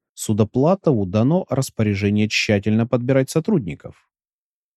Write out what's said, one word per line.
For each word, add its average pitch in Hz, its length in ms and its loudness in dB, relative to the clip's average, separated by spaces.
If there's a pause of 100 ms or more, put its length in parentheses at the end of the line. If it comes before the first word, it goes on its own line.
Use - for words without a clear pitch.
(140)
Судоплатову 123 920 0
дано 120 420 0
распоряжение 107 800 0
тщательно 110 580 0
подбирать 131 440 0
сотрудников. 160 800 -4 (680)